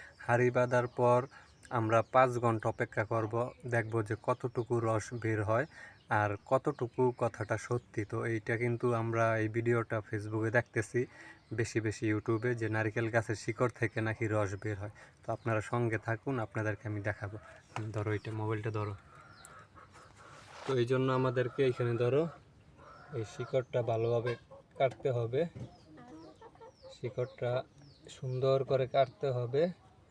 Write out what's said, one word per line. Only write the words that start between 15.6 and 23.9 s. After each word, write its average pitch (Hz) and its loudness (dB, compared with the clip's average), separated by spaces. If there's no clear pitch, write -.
সঙ্গে 117 -2
থাকুন, 113 -4
আপনাদেরকে 107 -4
আমি 104 -6
দেখাবো। 104 -6
ধরো 107 -4
এটা, 113 -8
মোবাইলটা 110 -4
ধরো। 104 -4
তো 135 -2
এই 120 4
জন্য 131 2
আমাদেরকে 127 2
এইখানে 123 2
ধরো, 127 4
এই 117 -4
শিকড়টা 127 -2
ভালোভাবে 117 0